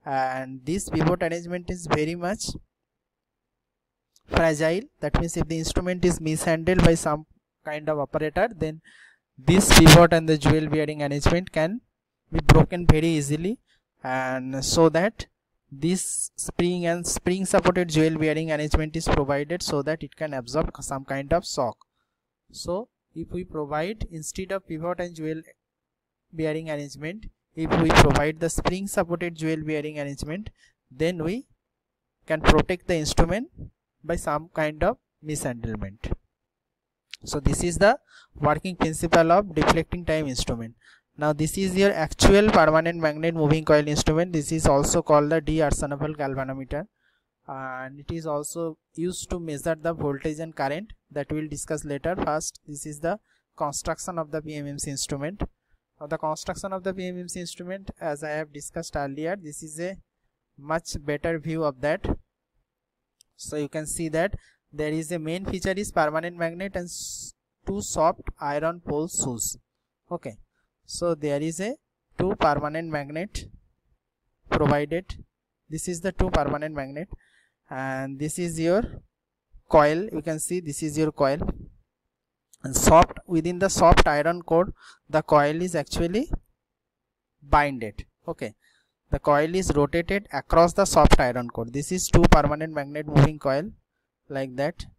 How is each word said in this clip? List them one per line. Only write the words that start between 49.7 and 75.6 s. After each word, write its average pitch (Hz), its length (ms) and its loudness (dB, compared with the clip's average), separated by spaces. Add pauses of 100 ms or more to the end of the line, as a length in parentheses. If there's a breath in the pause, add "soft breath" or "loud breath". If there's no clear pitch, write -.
the 165 180 -4
voltage 151 460 -4
and 160 160 -10
current 151 380 -6 (180)
that 143 200 -6
we 156 100 -4
will 151 80 -8
discuss 147 340 -8
later. 151 320 -4
First, 156 500 -4
this 147 200 -14
is 147 160 -12
the 175 180 -4 (380)
construction 160 600 -6
of 156 140 -8
the 156 100 -6
P 156 140 -12
M 143 120 -8
M 143 120 -10
C 151 100 -8
instrument. 143 540 -8 (560)
Now 147 80 -14
the 156 100 -6
construction 175 560 -6
of 185 100 -8
the 185 100 -4
P 185 120 -8
M 180 140 -8
M 180 80 -12
C 180 140 -12
instrument, 180 580 -12
as 156 240 -6
I 151 60 -8
have 151 220 -6
discussed 147 440 -12
earlier, 147 400 -6
this 156 260 -16
is 156 180 -16
a 180 180 -8 (600)
much 156 380 -6 (100)
better 156 320 -2
view 160 280 -4
of 131 160 -4
that. 156 220 -2 (1300)
So - 220 -10
you 147 120 -4
can 156 160 -8
see 160 240 -6
that 165 240 0 (380 soft breath)
there 151 220 -4
is 160 180 -4
a 175 80 -4
main 165 260 -6
feature 190 300 -4
is 202 160 -6
permanent 160 460 0
magnet 175 380 -6
and 180 100 -6
s-, - 480 -14 (340)
two 202 140 -6
soft 165 400 0 (180)
iron 156 400 -4
pole 151 300 -4
shoes. - 480 -6 (520)
Okay, 143 280 -10 (480)
so 170 280 -4
there 147 280 -2
is 160 180 -6
a 226 160 -4 (420)
two 196 180 0
permanent 151 540 0
magnet 151 580 -8 (1000)
provided. 147 680 0 (540)